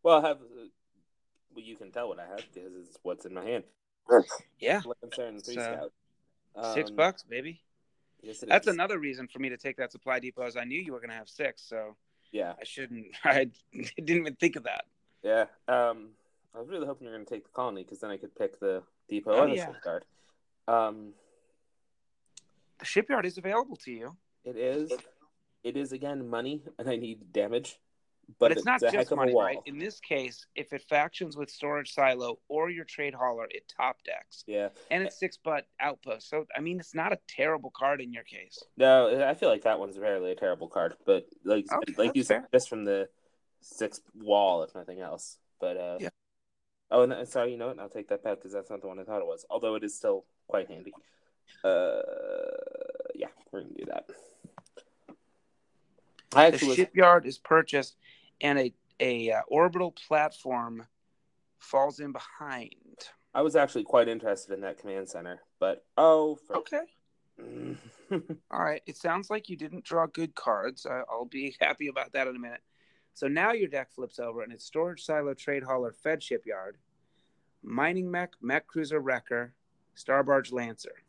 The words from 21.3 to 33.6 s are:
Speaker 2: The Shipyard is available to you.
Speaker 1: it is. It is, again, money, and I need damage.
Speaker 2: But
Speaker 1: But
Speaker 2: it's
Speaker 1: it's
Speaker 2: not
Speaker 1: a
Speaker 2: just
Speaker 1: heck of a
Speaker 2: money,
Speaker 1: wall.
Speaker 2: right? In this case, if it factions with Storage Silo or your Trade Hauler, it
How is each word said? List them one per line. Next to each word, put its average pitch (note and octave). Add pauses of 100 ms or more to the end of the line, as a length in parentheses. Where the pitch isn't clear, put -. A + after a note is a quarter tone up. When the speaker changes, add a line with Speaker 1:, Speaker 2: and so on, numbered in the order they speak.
Speaker 2:
The -
Shipyard G#3+
is F#3
available G3
to -
you. A#2+ (260)
Speaker 1:
it B2
is. C#3+ (720)
It B2
is, C#3
again, C3+
money, B2+ (160)
and -
I A#2
need A2
damage. G#2+ (600)
Speaker 2:
But -
Speaker 1:
But -
Speaker 2:
it's -
Speaker 1:
it's -
Speaker 2:
not B3
Speaker 1:
a -
Speaker 2:
just F#3+
Speaker 1:
heck -
of -
a -
Speaker 2:
money, C3
Speaker 1:
wall. G#2
Speaker 2:
right? -
In C#3+
this G3
case, C3
if D3
it C3+
factions D3+
with C#3+
Storage D3
Silo B2
or D#3
your E3
Trade C#3+
Hauler, A#2+
it -